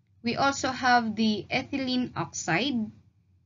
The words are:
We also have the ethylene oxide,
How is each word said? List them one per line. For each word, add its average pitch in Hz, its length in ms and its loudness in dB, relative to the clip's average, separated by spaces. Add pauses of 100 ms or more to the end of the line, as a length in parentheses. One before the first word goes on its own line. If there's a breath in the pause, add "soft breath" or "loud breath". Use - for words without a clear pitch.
(220)
We 233 140 -2
also 277 360 2
have 247 440 2
the 214 340 0
ethylene 254 680 -2
oxide, 214 760 -2 (540)